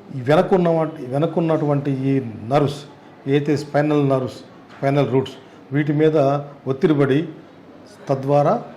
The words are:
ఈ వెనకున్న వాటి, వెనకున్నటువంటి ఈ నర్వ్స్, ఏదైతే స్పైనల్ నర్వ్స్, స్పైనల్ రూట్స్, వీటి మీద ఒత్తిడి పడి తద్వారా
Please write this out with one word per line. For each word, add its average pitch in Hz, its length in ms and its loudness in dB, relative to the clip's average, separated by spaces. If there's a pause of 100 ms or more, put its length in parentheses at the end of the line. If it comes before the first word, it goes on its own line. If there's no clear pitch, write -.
(160)
ఈ 131 60 -8
వెనకున్న 175 480 2
వాటి, 156 360 -2
వెనకున్నటువంటి 147 840 0
ఈ 135 300 0 (260)
నర్వ్స్, 143 320 0 (480)
ఏదైతే 143 300 0
స్పైనల్ 147 520 0
నర్వ్స్, 131 260 -2 (420)
స్పైనల్ 139 340 0
రూట్స్, 135 220 0 (380)
వీటి 147 220 0
మీద 156 240 2 (500)
ఒత్తిడి 151 260 2
పడి 143 360 2 (800)
తద్వారా 143 540 2 (140)